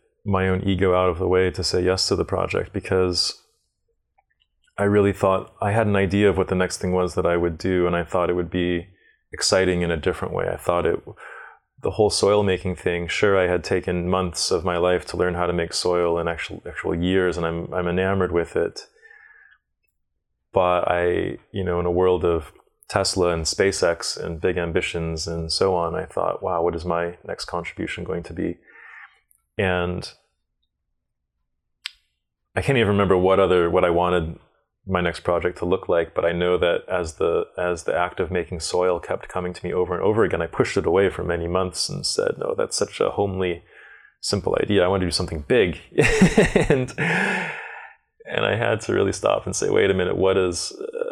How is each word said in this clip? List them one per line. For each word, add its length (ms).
my 240
own 180
ego 280
out 140
of 100
the 80
way 240
to 120
say 200
yes 240
to 80
the 100
project, 480
because 680
I 60
really 300
thought, 480
I 100
had 160
an 80
idea 340
of 80
what 100
the 80
next 220
thing 160
was 220
that 100
I 120
would 200
do, 300
and 80
I 80
thought 260
it 60
would 160
be 360
exciting 500
in 100
a 60
different 360
way. 180
I 60
thought 280
it, 140
the 100
whole 180
soil 340
making 320
thing, 320
sure, 300
I 100
had 160
taken 460
months 420
of 140
my 120
life 300
to 100
learn 180
how 100
to 80
make 200
soil 440
and 100
actual, 400
actual 280
years, 420
and 80
I'm, 280
I'm 140
enamored 440
with 240
it. 260
But 380
I, 460
you 120
know, 160
in 60
a 60
world 340
of 260
Tesla 400
and 160
SpaceX 720
and 240
big 160
ambitions 680
and 240
so 240
on, 200
I 100
thought, 360
"Wow, 220
what 120
is 100
my 320
next 180
contribution 580
going 200
to 100
be?" 240
And 520
I 60
can't 160
even 140
remember 260
what 220
other, 300
what 140
I 60
wanted 480
my 160
next 200
project 360
to 80
look 240
like, 240
but 120
I 60
know 280
that 280
as 280
the, 300
as 280
the 100
act 240
of 120
making 280
soil 400
kept 300
coming 220
to 140
me 80
over 220
and 80
over 200
again, 180
I 60
pushed 300
it 80
away 240
for 140
many 240
months 420
and 160
said, 320
"No, 180
that's 220
such 240
a 80
homely, 540
simple 400
idea. 240
I 20
want 140
to 60
do 40
something 360
big." 320
<laughs> 720
And, 240
and 160
I 120
had 260
to 120
really 180
stop 340
and 100
say, 140
"Wait 220
a 20
minute, 240
what 180
is," 400